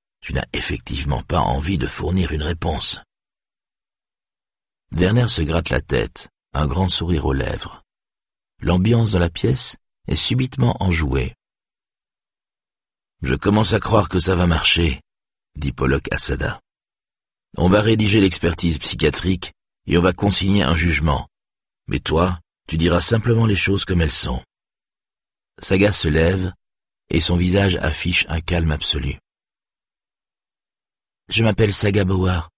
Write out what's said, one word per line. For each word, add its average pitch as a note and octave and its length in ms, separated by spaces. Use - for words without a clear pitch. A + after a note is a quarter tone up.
Tu - 120
n'as - 180
effectivement - 720
pas - 200
envie C#2 360
de B1+ 100
fournir F2 440
une D2+ 120
réponse. D#2+ 560
Werner G#2+ 360
se - 140
gratte D#2+ 280
la B1 120
tête, - 480
un D2 120
grand F2+ 220
sourire E2 380
aux C#2 80
lèvres. - 500
L'ambiance G#2 520
dans F#2 80
la F2 100
pièce - 480
est - 80
subitement B2 680
enjouée. C#2+ 540
Je C2 140
commence G#2 380
à G#2 60
croire G#2+ 300
que F#2 100
ça F#2 160
va F2 120
marcher, D#2+ 540
dit C#2+ 160
Pollock C2 400
à - 60
Sada. - 440
On F2+ 120
va G#2 120
rédiger G#2+ 400
l'expertise E2+ 580
psychiatrique D#2+ 760
et E2 120
on E2+ 40
va F2+ 120
consigner G2+ 500
un D2 120
jugement. D#2 520
Mais - 120
toi, E2+ 400
tu D#2+ 100
diras E2 240
simplement A2+ 440
les G#2 100
choses G2 300
comme F2 160
elles D2+ 100
sont. - 320
Saga G2 320
se - 160
lève F2+ 460
et D#2+ 120
son F2 160
visage F#2 400
affiche - 520
un D#2+ 120
calme E2 300
absolu. C#2 480
Je A2+ 140
m'appelle G#2+ 300
Saga G2+ 300
Bauer. F#2 540